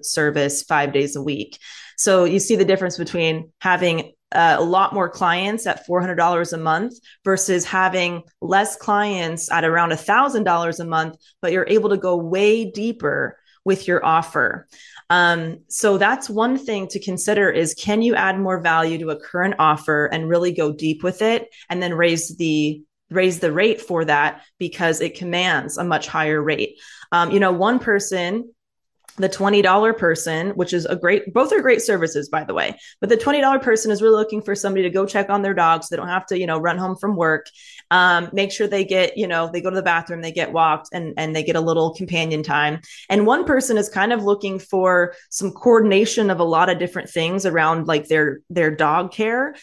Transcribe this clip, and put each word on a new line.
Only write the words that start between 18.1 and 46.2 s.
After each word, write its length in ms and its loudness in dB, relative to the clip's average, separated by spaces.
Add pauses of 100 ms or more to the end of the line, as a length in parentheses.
add 260 0
more 200 -2
value 380 0
to 120 -6
a 100 -6
current 380 -4
offer 480 2
and 220 -4
really 240 0
go 200 -2
deep 320 -4
with 160 -4
it 280 0 (200)
and 120 -6
then 120 -4
raise 460 0
the, 440 0 (280)
raise 280 2
the 140 0
rate 280 2
for 260 -4
that 360 0 (160)
because 420 -2
it 140 -6
commands 600 -2
a 80 -4
much 240 -2
higher 340 -2
rate. 380 -4 (320)
Um, 180 2
you 80 4
know, 140 2
one 260 2
person, 720 -2 (680)
the 100 2
twenty 320 2
dollar 320 4
person, 600 -2
which 200 -4
is 140 -2
a 100 -4
great, 380 0
both 180 2
are 80 4
great 220 4
services, 480 -2
by 140 -4
the 100 -6
way, 200 -2 (240)
but 120 0
the 80 6
twenty 240 0
dollar 160 4
person 320 0
is 100 0
really 160 6
looking 240 -2
for 140 -4
somebody 300 -2
to 60 -2
go 140 0
check 240 -2
on 140 0
their 100 0
dogs. 380 2
They 60 -4
don't 120 -6
have 200 -2
to, 100 -2
you 80 -2
know, 120 -2
run 200 -2
home 180 -4
from 180 -4
work, 300 0 (460)
um, 420 4
make 180 -2
sure 160 -2
they 200 0
get, 320 0
you 80 -2
know, 260 -2
they 80 -4
go 80 -4
to 80 -2
the 60 -2
bathroom, 400 -2
they 100 -8
get 180 -4
walked 440 0
and, 240 -8
and 180 -4
they 60 -2
get 140 0
a 40 0
little 320 0
companion 500 -4
time. 380 0 (300)
And 160 4
one 180 2
person 320 2
is 140 -2
kind 240 0
of 100 -2
looking 340 -2
for 540 2 (160)
some 220 -6
coordination 800 4